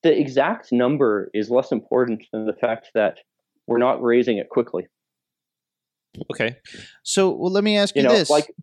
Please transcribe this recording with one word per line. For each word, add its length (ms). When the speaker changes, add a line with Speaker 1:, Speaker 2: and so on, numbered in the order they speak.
Speaker 1:
The 160
exact 520
number 600
is 180
less 220
important 600
than 140
the 60
fact 420
that 240
we're 120
not 240
raising 340
it 140
quickly. 360
Speaker 2:
Okay. 240
Speaker 3:
So, 280
well, 200
let 140
me 120
ask 200
Speaker 1:
You 60
Speaker 3:
you 60
Speaker 1:
know, 60
Speaker 3:
this. 140
Speaker 1:
like, 240